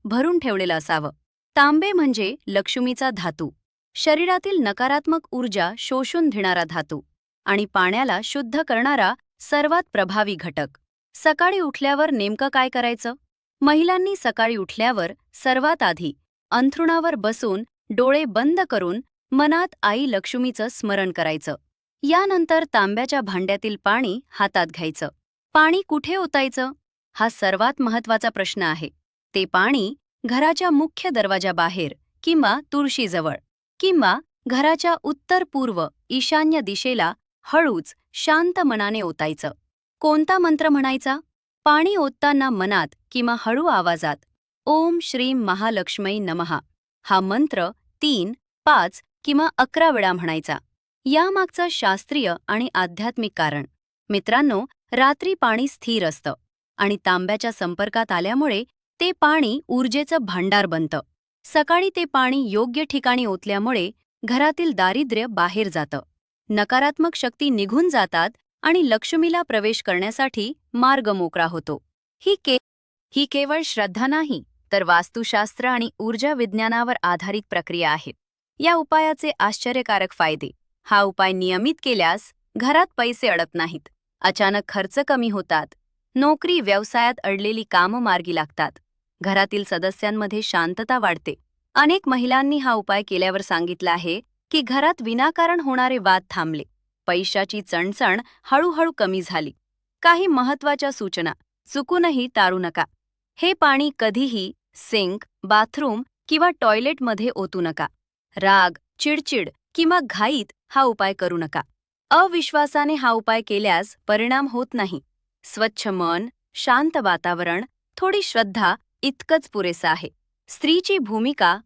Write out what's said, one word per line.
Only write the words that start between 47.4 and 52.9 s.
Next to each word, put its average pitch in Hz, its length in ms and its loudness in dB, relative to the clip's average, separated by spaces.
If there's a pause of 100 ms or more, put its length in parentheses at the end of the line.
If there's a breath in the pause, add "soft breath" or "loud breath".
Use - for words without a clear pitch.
तीन, 226 300 0 (320)
पाच 233 380 4 (220)
किंवा 294 240 2 (100)
अकरा 320 320 4
वेळा 202 220 2
म्हणायचा. 165 460 -4 (460)
यामागचं 359 640 2
शास्त्रीय 202 640 -2 (140)
आणि 226 260 -2
आध्यात्मिक 214 600 -4